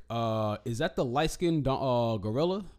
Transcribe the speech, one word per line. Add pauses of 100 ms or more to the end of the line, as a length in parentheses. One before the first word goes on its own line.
uh,
is
that
the
light-skinned
do-,
uh,
gorilla? (160)